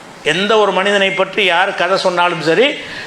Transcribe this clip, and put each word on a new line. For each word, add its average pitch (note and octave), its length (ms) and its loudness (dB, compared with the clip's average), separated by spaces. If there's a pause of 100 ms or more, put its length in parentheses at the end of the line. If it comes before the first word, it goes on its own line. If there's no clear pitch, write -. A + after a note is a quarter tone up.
(220)
எந்த G3+ 360 0
ஒரு G3+ 140 2
மனிதனை G3 380 0
பற்றி F#3+ 340 -2
யார் F#3 300 2
கதை F#3 220 0
சொன்னாலும் F3 460 0
சரி, F#3+ 360 2 (280)